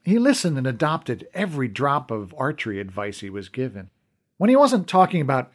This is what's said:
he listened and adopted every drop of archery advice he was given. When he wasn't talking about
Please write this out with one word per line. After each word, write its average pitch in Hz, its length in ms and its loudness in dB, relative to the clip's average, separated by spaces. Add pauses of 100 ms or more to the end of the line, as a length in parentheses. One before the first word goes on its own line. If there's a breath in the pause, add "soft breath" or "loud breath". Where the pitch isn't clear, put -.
he 196 120 4
listened 233 400 2
and 127 80 -2
adopted 131 680 -2
every 151 340 -4
drop 135 420 -2
of 104 280 -8
archery 127 420 -4
advice 101 400 -8
he 98 100 -12
was 95 200 -12
given. 101 400 -8 (480)
When 202 120 2
he 262 60 6
wasn't 254 320 4
talking 185 320 4
about 131 360 0